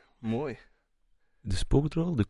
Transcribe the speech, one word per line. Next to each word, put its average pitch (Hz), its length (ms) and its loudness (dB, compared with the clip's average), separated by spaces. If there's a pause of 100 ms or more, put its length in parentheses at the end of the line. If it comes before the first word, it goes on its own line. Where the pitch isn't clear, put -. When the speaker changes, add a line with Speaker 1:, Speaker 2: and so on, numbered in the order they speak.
(180)
Speaker 1:
mooi. 117 400 -6 (840)
Speaker 2:
De 95 140 -4
spookdrol, 156 600 2
de 104 140 4